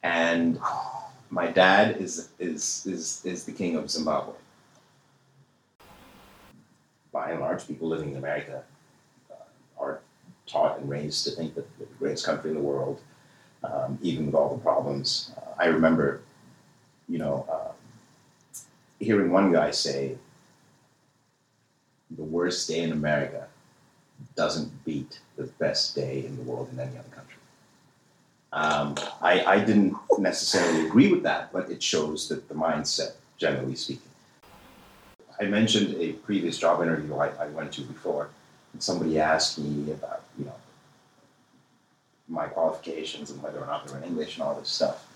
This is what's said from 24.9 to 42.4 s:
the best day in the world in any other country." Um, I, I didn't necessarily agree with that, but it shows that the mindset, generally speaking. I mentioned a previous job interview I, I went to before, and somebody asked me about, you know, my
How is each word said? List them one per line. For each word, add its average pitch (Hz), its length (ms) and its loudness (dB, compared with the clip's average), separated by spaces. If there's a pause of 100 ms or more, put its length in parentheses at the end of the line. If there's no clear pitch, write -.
the 69 120 -8 (160)
best - 320 0
day 65 300 -4
in 65 120 -10
the 62 60 -10
world 62 280 -6
in - 80 -10
any 127 180 -6
other - 120 -16
country." - 300 -20 (1120)
Um, - 420 2 (240)
I, 90 260 4
I 98 200 6
didn't 104 320 6 (220)
necessarily 85 680 2
agree 156 260 8
with - 120 4
that, - 280 -2
but 92 200 -4
it - 100 -8
shows 76 480 0
that - 180 -6
the 73 60 -14
mindset, - 600 -2 (260)
generally 65 360 0
speaking. - 360 -8 (1300)
I 101 40 0
mentioned 101 500 4
a 82 180 -2
previous 87 460 -2
job 87 240 4
interview 76 320 0
I, - 140 2
I 82 180 -6
went 76 260 -8
to - 80 -10
before, - 480 -4 (420)
and - 120 -10
somebody 80 360 0
asked 78 380 2
me 73 340 -2
about, - 300 -8 (160)
you - 80 -6
know, - 80 -14 (1700)
my 78 180 -4